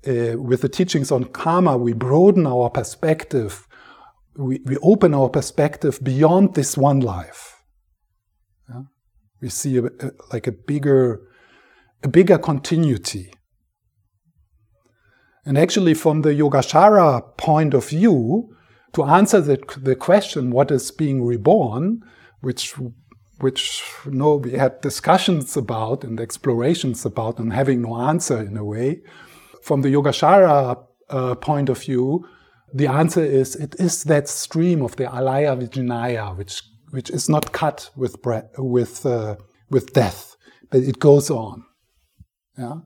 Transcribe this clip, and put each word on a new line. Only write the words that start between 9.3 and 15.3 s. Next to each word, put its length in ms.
We 80
see 280
a, 80
a, 260
like, 160
a 60
bigger, 680
a 60
bigger 300
continuity. 960